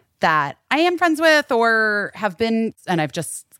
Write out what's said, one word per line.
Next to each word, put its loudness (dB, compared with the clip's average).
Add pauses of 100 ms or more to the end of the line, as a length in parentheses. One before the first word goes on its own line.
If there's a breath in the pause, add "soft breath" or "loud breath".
(200 soft breath)
that 0 (120)
I 0
am 2
friends 0
with 2
or 0
have -6
been, -2 (140)
and 0
I've -4
just, -10 (140)